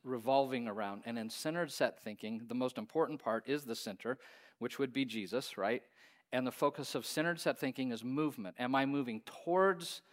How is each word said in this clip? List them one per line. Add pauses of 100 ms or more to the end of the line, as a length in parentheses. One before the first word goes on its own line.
revolving
around.
And
in
centered
set
thinking,
the
most
important
part
is
the
center, (400)
which
would
be
Jesus,
right? (480)
And
the
focus
of
centered
set
thinking
is
movement.
Am
I
moving
towards (120)